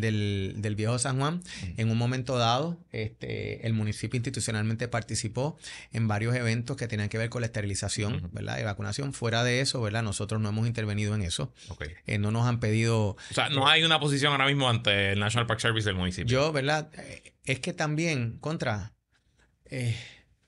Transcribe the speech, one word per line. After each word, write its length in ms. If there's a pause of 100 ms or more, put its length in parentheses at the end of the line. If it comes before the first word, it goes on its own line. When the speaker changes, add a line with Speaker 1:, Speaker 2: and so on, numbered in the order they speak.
Speaker 1:
del, 560
del 180
viejo 240
San 180
Juan, 180 (280)
Speaker 2:
Ujú. 140
Speaker 1:
en 140
un 60
momento 400
dado, 400 (140)
este, 760
el 60
municipio 460
institucionalmente 720
participó 680 (360)
en 160
varios 260
eventos 400
que 140
tenían 180
que 100
ver 120
con 120
la 40
esterilización, 720
Speaker 2:
Ujú. 180
Speaker 1:
¿verdad? 260
Y 40
vacunación. 500
Fuera 320
de 160
eso, 200
¿verdad? 220
Nosotros 380
no 80
hemos 180
intervenido 480
en 60
eso. 320 (160)
Speaker 2:
Ok. 160 (200)
Speaker 1:
Eh, 120
no 140
nos 160
han 120
pedido 520
Speaker 2:
O 60 (160)
sea, 140
no 220
hay 160
una 160
posición 320
ahora 140
mismo 220
ante 440
el 80
National 260
Park 140
Service 260
del 80
municipio. 340
Speaker 1:
Yo, 220
¿verdad? 460
Eh, 340 (140)
es 160
que 100
también, 680
contra, 500 (760)
eh, 280 (520)